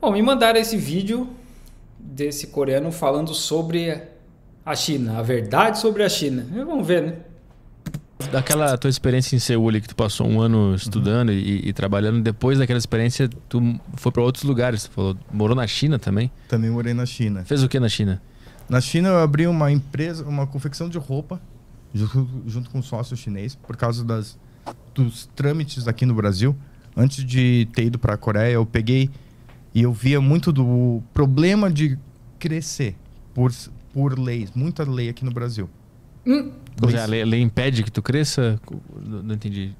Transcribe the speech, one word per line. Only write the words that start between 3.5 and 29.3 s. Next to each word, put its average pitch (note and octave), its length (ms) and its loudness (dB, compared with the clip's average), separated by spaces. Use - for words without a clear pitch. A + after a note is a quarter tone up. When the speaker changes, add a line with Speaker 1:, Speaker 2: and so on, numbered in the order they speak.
Speaker 1:
a D#3 100 -4
China, B2 420 -2
a A#2 40 -4
verdade B2+ 580 2
sobre G#3 240 0
a G3 60 2
China. C3 440 -2
E B3 120 -6
vamos D4 200 -4
ver, E3+ 160 2
né? D#3 120 -4
Speaker 2:
Daquela C3+ 480 2
tua C#3 120 0
experiência B2+ 480 0
em - 20 4
Seul A2+ 300 2
ali, G#2+ 100 2
que G#2 80 -10
tu - 80 -14
passou A2 320 0
um A2 140 4
ano G#2+ 340 4
estudando G#2+ 540 2
Speaker 3:
Uhum. G2+ 60 2
Speaker 2:
e, G2 340 0
e - 20 -2
trabalhando, G2+ 500 0
depois B2 380 2
daquela B2 180 2
experiência, A#2 520 0
tu A#2+ 320 0
foi - 160 -2
pra A#2+ 100 0
outros B2+ 220 0
lugares, B2 400 0
tu - 80 -16
falou, F#2+ 240 -2
morou G#2+ 240 2
na B2+ 100 0
China C#3+ 320 0
também? A2 320 0
Speaker 3:
Também A2+ 200 0
morei A#2 240 -2
na B2 120 -2
China. G#2 400 -4
Speaker 2:
Fez C#3 180 2
o C3 60 2
que C3+ 100 0
na A#2+ 80 2
China? G2 340 0
Speaker 3:
Na B2 140 2
China E3+ 260 0
eu F#3 120 4
abri D#3 280 4
uma D#3 240 2
empresa, D3 560 -2
uma C#3+ 180 -2
confecção C#3 440 -6
de E3+ 80 -8
roupa, D3+ 420 -6
ju-, A#2 340 0
junto A#2 240 -8
com C3 100 -6
um B2 40 -4
sócio A#2 320 -6
chinês, G#2+ 400 -8
por - 220 -14
causa A#2 260 -2
das, A2+ 340 -4
dos - 400 -2
trâmites C#3+ 540 -4
aqui A2+ 180 0
no B2+ 80 4
Brasil. G#2 400 2
Antes C3+ 280 2
de B2 500 4
ter A#2 120 0
ido A#2 120 0
pra G#2 200 0
Coreia, A2 380 2
eu A2+ 100 2
peguei A#2+ 440 2